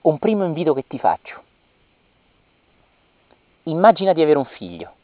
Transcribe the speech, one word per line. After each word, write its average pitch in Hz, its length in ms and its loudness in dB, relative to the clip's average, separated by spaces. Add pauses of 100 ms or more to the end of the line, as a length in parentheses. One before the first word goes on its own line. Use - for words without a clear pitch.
Un 156 180 0
primo 214 260 -2
invito 160 300 -2
che 131 120 -6
ti 135 120 -12
faccio. - 460 -6 (2250)
Immagina 185 480 2
di 160 100 2
avere 151 160 4
un 131 80 -2
figlio. 87 580 -16